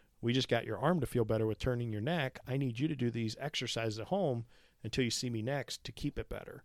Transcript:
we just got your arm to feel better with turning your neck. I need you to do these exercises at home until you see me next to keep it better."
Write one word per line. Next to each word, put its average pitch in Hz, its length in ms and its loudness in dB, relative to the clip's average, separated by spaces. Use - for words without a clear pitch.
we 117 140 2
just 127 140 2
got 117 180 2
your 110 120 -4
arm 156 220 4
to 120 60 0
feel 117 180 2
better 110 220 2
with 110 120 0
turning 120 340 0
your 104 100 -2
neck. 143 440 0
I 127 120 0
need 127 200 0
you 147 100 2
to 156 80 -4
do 120 140 2
these 113 300 0
exercises 113 580 -2
at 110 100 -8
home 143 360 2
until 127 200 2
you 117 60 2
see - 200 0
me 113 120 -2
next 135 420 -4
to - 80 -8
keep - 260 -4
it - 100 -4
better." - 360 -10